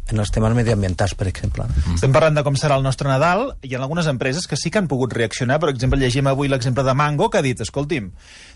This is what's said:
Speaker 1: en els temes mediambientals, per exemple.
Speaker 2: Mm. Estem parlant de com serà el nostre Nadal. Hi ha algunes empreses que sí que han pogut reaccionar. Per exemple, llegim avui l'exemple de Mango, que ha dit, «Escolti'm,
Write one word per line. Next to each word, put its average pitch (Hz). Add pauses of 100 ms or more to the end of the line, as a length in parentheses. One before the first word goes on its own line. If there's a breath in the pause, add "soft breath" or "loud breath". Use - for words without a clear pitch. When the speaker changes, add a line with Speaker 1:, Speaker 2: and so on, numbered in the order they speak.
Speaker 1:
en 110
els -
temes 113
mediambientals, 101
per 98
exemple. -
Speaker 2:
Mm. 85
Estem 135
parlant 151
de 143
com 139
serà 139
el 135
nostre 143
Nadal. 180 (100)
Hi 131
ha 127
algunes 160
empreses 135
que 147
sí 160
que 214
han 170
pogut 131
reaccionar. 120
Per 170
exemple, 131
llegim 131
avui 139
l'exemple 131
de 131
Mango, 147
que 202
ha -
dit, 127
«Escolti'm, 139 (420 loud breath)